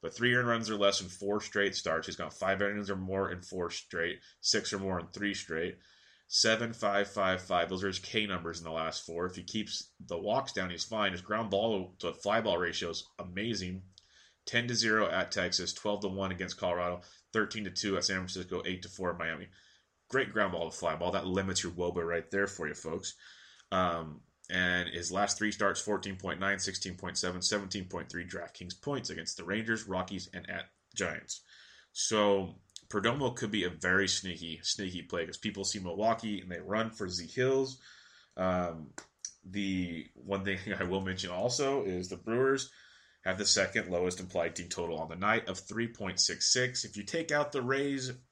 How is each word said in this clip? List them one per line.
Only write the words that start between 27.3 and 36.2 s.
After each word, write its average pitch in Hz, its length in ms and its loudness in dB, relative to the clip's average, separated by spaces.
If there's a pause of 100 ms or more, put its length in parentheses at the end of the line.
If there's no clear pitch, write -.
seventeen 98 420 0
point 90 260 -8
three 87 160 -6
DraftKings 87 540 -10
points 139 300 -4
against 85 260 -6
the 90 80 -10
Rangers, 110 420 0
Rockies, 92 480 -2
and 90 160 -10
at 90 140 -6 (300)
Giants. - 480 -4 (500)
So 98 640 4 (340)
Perdomo 123 440 2
could 110 160 -2
be 101 140 0
a 90 60 0
very 95 360 4
sneaky, 85 560 -4
sneaky 92 380 -2
play 85 240 -4
'cause 82 140 -10
people 98 260 -4
see 101 160 -4
Milwaukee 104 600 0